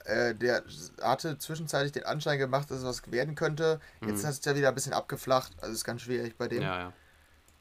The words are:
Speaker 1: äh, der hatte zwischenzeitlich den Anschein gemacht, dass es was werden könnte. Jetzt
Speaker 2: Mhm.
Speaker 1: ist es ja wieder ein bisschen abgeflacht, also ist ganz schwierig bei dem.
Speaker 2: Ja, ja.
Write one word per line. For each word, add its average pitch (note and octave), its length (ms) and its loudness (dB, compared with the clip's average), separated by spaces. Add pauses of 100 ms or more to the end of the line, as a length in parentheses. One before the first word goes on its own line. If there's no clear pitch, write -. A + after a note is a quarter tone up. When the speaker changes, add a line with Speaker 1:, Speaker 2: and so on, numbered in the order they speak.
Speaker 1:
äh, A2+ 300 2
der A#2 280 2 (380)
hatte C3+ 380 2
zwischenzeitlich D3+ 540 -2
den - 120 -4
Anschein C#3+ 320 0
gemacht, C3+ 340 2
dass C3+ 80 -4
es B2+ 60 -4
was - 260 -6
werden D3 240 0
könnte. D#3 460 2 (200)
Jetzt G#2 220 -2
Speaker 2:
Mhm. D3+ 60 0
Speaker 1:
ist C#3 100 -4
es - 60 -6
ja C#3+ 100 4
wieder C#3 140 8
ein A#2+ 60 2
bisschen - 180 -4
abgeflacht, - 580 2 (100)
also A2 120 -4
ist A2 100 -4
ganz A#2+ 200 -4
schwierig A#2+ 340 -2
bei A#2+ 100 -2
dem. A2+ 140 0
Speaker 2:
Ja, F#2 180 0
ja. F2+ 140 -6 (680)